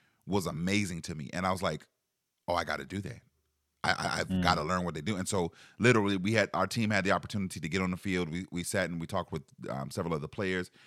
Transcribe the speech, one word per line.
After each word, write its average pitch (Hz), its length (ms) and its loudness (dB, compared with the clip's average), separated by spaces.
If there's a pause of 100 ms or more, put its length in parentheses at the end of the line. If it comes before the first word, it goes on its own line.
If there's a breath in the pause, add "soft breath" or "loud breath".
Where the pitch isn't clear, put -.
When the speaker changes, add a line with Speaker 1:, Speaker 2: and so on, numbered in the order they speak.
(260)
Speaker 1:
was 90 200 0
amazing 87 560 0
to 85 120 -8
me. 73 180 -10
And 92 140 -2
I 92 40 2
was 92 120 -2
like, 78 240 -2 (600)
"Oh, 87 80 0
I 85 100 2
gotta 76 200 -4
do 92 160 -6
that. 69 200 -10 (600)
I, 82 80 2
I, - 300 0
I've 85 80 -2
Speaker 2:
Mm. 92 140 2
Speaker 1:
gotta 87 200 4
learn 90 220 0
what 82 100 -4
they 80 60 -8
do." 92 160 -4
And 92 100 -4
so 87 240 0 (280 soft breath)
literally 104 380 6
we 95 160 0
had, 104 220 4
our 92 120 2
team 110 240 0
had 98 140 4
the 95 80 4
opportunity 92 460 -2
to 80 100 -6
get 95 120 0
on 92 100 2
the 90 60 -2
field. 90 320 0
We, 87 220 -4
we 87 120 -4
sat 90 280 0
and 85 100 -6
we 82 60 -6
talked 90 260 -4
with, 78 100 -4 (260)
um, 67 220 -6
several 85 240 -2
other 73 140 -4
players. 92 420 -2 (160 soft breath)